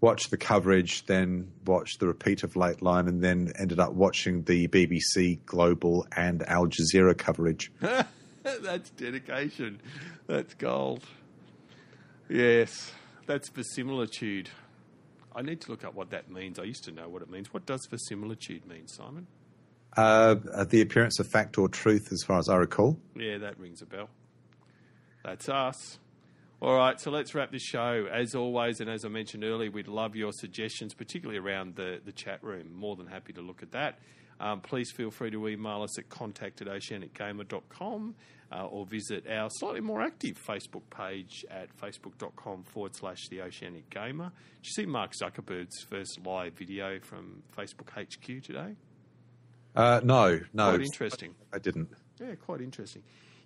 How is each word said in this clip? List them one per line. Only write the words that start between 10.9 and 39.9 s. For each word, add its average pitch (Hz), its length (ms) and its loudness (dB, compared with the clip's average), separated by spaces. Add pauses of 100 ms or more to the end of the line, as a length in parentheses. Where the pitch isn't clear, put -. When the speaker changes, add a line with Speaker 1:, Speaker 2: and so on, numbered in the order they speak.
Speaker 2:
Yes, 117 640 4 (340)
that's 143 240 -4
verisimilitude. 120 1000 -6 (840)
I 120 80 -8
need 160 200 -8
to - 80 -12
look 113 140 -12
up 95 100 -12
what 92 160 -10
that 85 200 -10
means. 92 280 -12
I 92 60 -8
used 113 200 -12
to - 80 -14
know 82 160 -14
what 90 140 -12
it 78 80 -18
means. 98 220 -12
What - 140 -10
does 131 240 -6
verisimilitude 104 760 -10
mean, 82 220 -18
Simon? 147 380 -16 (680)
Speaker 1:
Uh, 110 400 10 (180)
uh, 101 100 0
the 110 180 6
appearance 113 360 4
of 104 100 0
fact - 300 0
or 95 100 6
truth, 107 440 4
as 92 100 -4
far 95 160 4
as 85 100 0
I 98 80 6
recall. 104 420 4 (180)
Speaker 2:
Yeah, 110 220 -6
that 101 200 -12
rings 85 240 -18
a 82 40 -20
bell. 101 240 -14 (1120)
That's - 240 -12
us. 135 500 -2 (600)
All 131 160 4
right, 131 240 6
so 151 100 -8
let's 143 240 -4
wrap 139 180 -2
this 131 100 -8
show. 117 480 -2
As 117 240 -2
always, 120 460 -2
and 110 80 -8
as 113 160 -8
I 110 40 -6
mentioned 107 360 -8
earlier, 113 260 -4
we'd 101 180 -8
love 107 280 -6
your 104 160 -4
suggestions, 110 600 -10
particularly 120 440 -10
around 95 380 -6
the, 92 280 -8
the 101 80 -16
chat - 300 -12
room. 87 320 -12
More 101 220 -8
than 90 100 -16
happy 95 280 -16
to 87 80 -16
look 90 200 -16
at 85 100 -20
that. 131 260 -6 (420)
Um, 104 200 -4
please 123 300 -6
feel 113 200 -8
free 113 200 -8
to 107 180 -6
email 107 340 -6
us 104 160 -8
at 110 120 -14
contact 104 500 -12
at 98 80 -10
oceanic 98 460 -12
gamer 104 300 -10
dot 98 260 -10
com, 214 440 -10 (380)
uh, 95 140 -8
or 101 180 -10
visit 104 420 -8
our 110 240 -4
slightly - 300 -8
more 214 220 -4